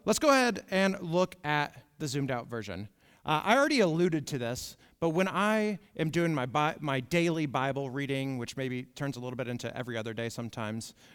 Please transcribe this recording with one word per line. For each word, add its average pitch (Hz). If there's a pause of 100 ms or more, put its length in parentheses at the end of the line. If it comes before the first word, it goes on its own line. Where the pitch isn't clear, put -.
let's -
go 302
ahead 247
and 190
look 175
at 147 (160)
the 156
zoomed 139
out 120
version. 104 (380)
Uh, 151
I 220
already 277
alluded 165
to 143
this, 120 (240)
but 165
when 180
I 208 (160)
am 160
doing 165
my 127
Bi-, 151
my 135
daily 165
Bible 135
reading, 135
which 117
maybe 127
turns 139
a 123
little 123
bit 123
into 120
every 120
other 113
day 117
sometimes, 113 (200)